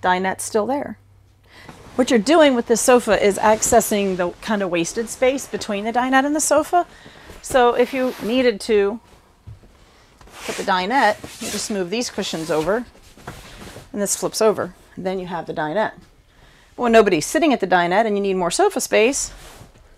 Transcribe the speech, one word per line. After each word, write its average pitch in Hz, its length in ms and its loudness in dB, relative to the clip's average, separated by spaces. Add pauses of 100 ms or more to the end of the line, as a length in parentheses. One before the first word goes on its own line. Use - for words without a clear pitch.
Dinette's 185 440 -2
still 208 200 -2
there. 254 320 -6 (1000)
What 247 140 0
you're 240 100 4
doing 285 360 4
with 233 120 -2
this 220 120 2
sofa 233 420 2
is 202 160 2
accessing 214 800 2
the 180 140 -2 (120)
kind 208 220 -2
of 185 60 -2
wasted 175 400 -2
space 262 360 -2
between 202 380 -6
the 226 80 -4
dinette 262 340 2
and 294 100 -2
the 311 40 0
sofa. 311 480 0 (540)
So 240 320 4
if 240 200 0
you 254 300 -2
needed 233 380 0
to 208 400 0 (1400)
put - 120 -8
the 190 60 -8
dinette, 202 760 0
you 226 80 -8
just - 220 -6
move 190 180 -4
these 233 220 -4
cushions 170 400 -6
over, 175 340 0 (1040)
and - 80 -8
this 196 160 -2
flips - 280 -4
over. 180 320 0 (200)
Then 185 220 -6
you 185 80 -8
have 170 220 -10
the 165 80 -10
dinette. 165 380 -4 (840)
When - 160 0
nobody's 202 340 6
sitting 311 260 2
at 233 100 0
the 196 60 0
dinette 180 380 2
and 208 100 -2
you 202 60 -2
need 196 140 -2
more 175 160 0
sofa 381 280 0
space, 220 520 0 (680)